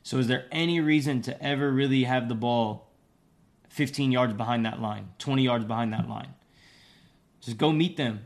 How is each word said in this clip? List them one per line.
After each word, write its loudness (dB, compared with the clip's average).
So -4
is 2
there 0
any 0
reason 2
to -8
ever 0
really 2
have 0
the -2
ball -2
fifteen 0
yards 4
behind 0
that -6
line, -6
twenty 0
yards 2
behind -2
that -2
line? -12
Just -8
go 4
meet 2
them. -4